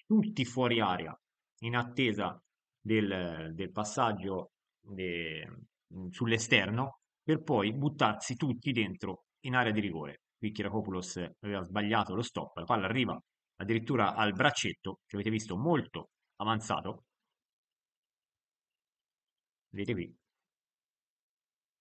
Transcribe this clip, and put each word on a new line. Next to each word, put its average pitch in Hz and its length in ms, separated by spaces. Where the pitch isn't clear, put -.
tutti 208 380
fuori 120 340
area 87 360
in 117 160
attesa 120 680
del, 92 720
del 92 180
passaggio 101 800
de-, 85 680
mm, 92 160
sull'esterno, 113 920
per 156 220
poi 110 300
buttarsi 131 600
tutti 131 360
dentro 95 540
in 127 140
area 120 160
di 107 80
rigore. 80 420
Qui 107 140
Kyriakopoulos 98 680
aveva 101 200
sbagliato 104 540
lo 117 80
stop, - 340
la 85 80
palla 104 200
arriva 107 300
addirittura 113 580
al 104 180
braccetto, 95 720
che - 100
avete 101 140
visto 107 260
molto 135 540
avanzato. 107 680
Vedete 101 240
qui, 87 240